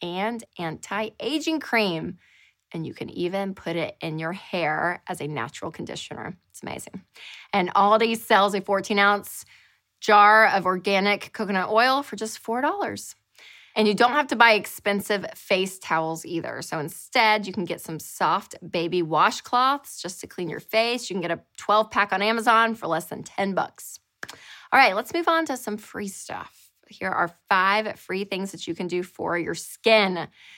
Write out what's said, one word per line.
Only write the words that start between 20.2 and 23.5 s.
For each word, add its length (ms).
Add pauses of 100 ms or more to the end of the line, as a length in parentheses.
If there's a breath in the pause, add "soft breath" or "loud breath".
to 60
clean 240
your 80
face. 500
You 60
can 60
get 100
a 100 (160)
twelve 320
pack 240
on 80
Amazon 540
for 140
less 160
than 180
ten 320